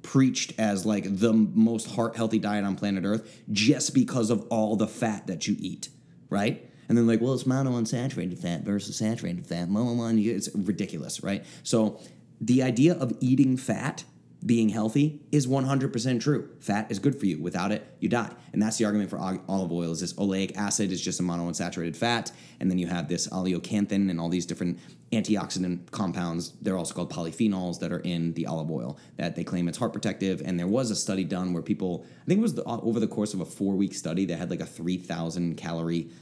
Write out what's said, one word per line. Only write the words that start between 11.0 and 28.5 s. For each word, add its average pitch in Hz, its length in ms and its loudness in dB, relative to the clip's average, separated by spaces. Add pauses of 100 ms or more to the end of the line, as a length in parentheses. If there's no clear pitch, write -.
right? 98 220 -2 (180)
So 107 380 2 (400)
the 123 220 4
idea 131 320 6
of 123 260 -2
eating 131 360 6
fat 123 480 -4 (400)
being 117 240 4
healthy 117 520 2 (100)
is 147 160 4
one 135 180 2
hundred 135 280 0
percent 120 280 0
true. 143 300 0 (100)
Fat 107 300 -2
is 104 80 -2
good 135 200 2
for - 80 -2
you. 80 140 0
Without 87 300 -2
it, - 160 -2 (140)
you 87 80 0
die. 113 220 0 (220)
And - 80 0
that's 110 160 2
the 113 80 2
argument 104 240 0
for - 100 -6
o-, 92 300 -4
olive 92 240 -2
oil, 85 200 -2
is 82 80 -4
this 90 140 -4
oleic 98 420 0
acid 101 340 0
is 90 100 -4
just - 200 -4
a - 20 0
monounsaturated 85 760 -4
fat, 117 360 0 (280)
and 95 100 2
then 90 80 2
you 90 100 0
have 87 200 -2
this 87 200 -2
oleocanthin 95 840 0
and 82 100 -2
all 85 80 -2
these 87 180 0
different - 320 -4 (340)
antioxidant 92 760 0
compounds. 87 720 -2
They're 95 160 0
also 82 180 -4
called 87 180 -6
polyphenols 90 680 0
that 85 120 -2
are 87 80 -2
in 85 320 0
the - 140 -4
olive 80 240 -4